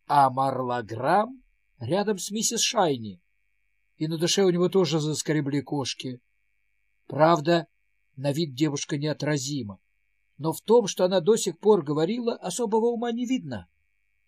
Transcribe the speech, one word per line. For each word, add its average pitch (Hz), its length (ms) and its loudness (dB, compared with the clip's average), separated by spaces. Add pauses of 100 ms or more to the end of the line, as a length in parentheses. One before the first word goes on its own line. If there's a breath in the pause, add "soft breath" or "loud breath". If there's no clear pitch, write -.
а 143 240 6
Марлограмм 127 1120 -2 (360)
рядом 190 400 -2
с - 120 -8
миссис 214 300 -2
Шайни. 131 600 0 (760)
И 156 120 -4
на 160 100 -4
душе 175 260 2
у 185 60 4
него 175 180 2
тоже 165 320 2
заскребли 147 600 -2
кошки. 131 600 -6 (840)
Правда, 160 600 2 (500)
на 139 160 -2
вид 147 220 -4
девушка 147 440 -2
неотразима, 139 840 -4 (580)
но 156 140 -4
в - 80 -10
том, 220 260 4
что - 180 -2
она 185 160 2
до 202 160 4
сих 208 220 -4
пор 202 240 4
говорила, 180 540 -2
особого 220 500 -2
ума 240 260 -2
не 240 140 -6
видно. 143 420 -6 (600)